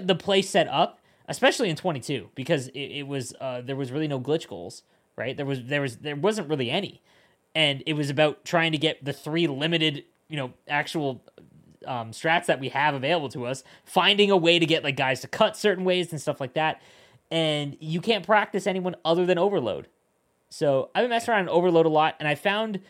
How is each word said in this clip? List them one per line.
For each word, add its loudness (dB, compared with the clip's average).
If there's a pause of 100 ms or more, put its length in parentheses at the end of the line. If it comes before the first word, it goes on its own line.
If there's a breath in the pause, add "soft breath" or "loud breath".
the -6
play 0
set 2
up, 0 (300 soft breath)
especially 2
in -2
twenty-two, -6
because -2
it, -14
it -10
was, -8
uh, -6
there -8
was -6
really -4
no -4
glitch -2
goals, -14 (340)
right? -6
There -6
was, -4
there -2
was, -4
there -8
wasn't -2
really -2
any. -6 (540 soft breath)
And 2
it 0
was -2
about 2
trying 0
to 0
get -2
the -6
three -2
limited, 0 (240)
you -10
know, -6 (160)
actual, -4 (640)
um, -6
strats 0
that 2
we -6
have 0
available -2
to -8
us, -8 (200 loud breath)
finding 4
a 8
way 6
to 2
get, 2
like, -2
guys 0
to -14
cut 2
certain 0
ways 0
and -8
stuff -4
like -8
that. -2 (480 soft breath)
And -2
you -4
can't -2
practice 2
anyone -2
other 4
than 2
Overload. 0 (680)
So 2
I've 2
been 0
messing 0
around 4
in -4
Overload 6
a 2
lot, 4
and -4
I 2
found -2